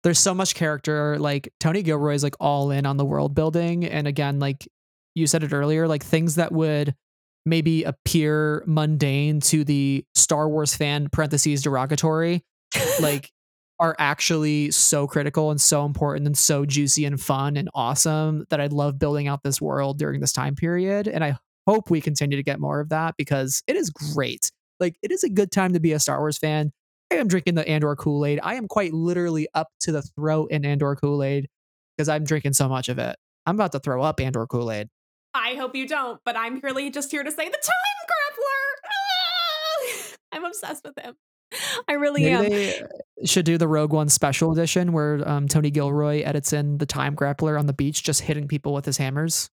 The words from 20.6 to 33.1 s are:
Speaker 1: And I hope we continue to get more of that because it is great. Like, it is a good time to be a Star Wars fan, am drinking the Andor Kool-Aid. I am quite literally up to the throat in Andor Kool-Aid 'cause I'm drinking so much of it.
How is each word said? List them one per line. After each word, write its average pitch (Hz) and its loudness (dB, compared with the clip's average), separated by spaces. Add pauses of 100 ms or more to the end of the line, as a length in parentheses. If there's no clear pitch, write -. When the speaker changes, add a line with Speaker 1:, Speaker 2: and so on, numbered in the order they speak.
Speaker 1:
And 160 -2
I 139 -2 (300)
hope 214 2
we 165 4
continue 143 -2
to 139 -4
get 143 -2
more 147 -2
of 147 -4
that 160 0
because 135 -2
it 294 0
is 311 -2
great. 147 -4 (300)
Like, 175 -2
it 208 -6
is 381 0
a 262 -2
good 196 2
time 185 2
to 170 2
be 160 4
a 151 0
Star 139 0
Wars 151 -2
fan, 151 0 (460)
am 254 2
drinking 175 2
the 156 0
Andor 151 2
Kool-Aid. 147 0
I 226 -2
am 233 -6
quite 185 -2
literally 165 0
up 160 -2 (120)
to 165 -2
the 147 0
throat 156 -2
in 147 -2
Andor 143 2
Kool-Aid 139 0 (500)
'cause 151 0
I'm 151 0
drinking 143 0
so 135 2
much 127 -4
of 123 -2
it. - -4 (300)